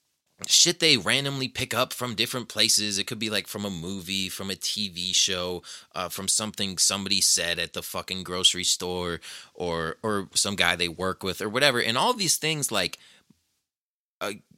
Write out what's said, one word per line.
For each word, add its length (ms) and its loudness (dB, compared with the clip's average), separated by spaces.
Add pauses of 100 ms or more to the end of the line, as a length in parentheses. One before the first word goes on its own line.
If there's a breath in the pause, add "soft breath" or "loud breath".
(460)
shit 340 6
they 180 8
randomly 500 0
pick 240 -4
up 220 0
from 200 -4
different 320 -2
places. 520 2
It 80 -2
could 120 -6
be, 120 -2
like, 160 -2
from 180 -6
a 60 -4
movie, 580 -4
from 220 -8
a 40 -6
T 360 -4
V 240 -4
show, 480 0 (320 loud breath)
uh, 160 -4
from 180 -6
something 480 0
somebody 460 0
said 360 2
at 140 -4
the 100 -8
fucking 400 -8
grocery 400 2
store, 580 -2 (340 loud breath)
or, 480 -2
or 320 -2
some 200 2
guy 220 4
they 120 0
work 340 -4
with 180 -4
or 80 -2
whatever. 320 4
And 160 2
all 160 4
these 240 2
things, 340 0
like, 280 0 (1200 soft breath)
uh, 120 -4 (240)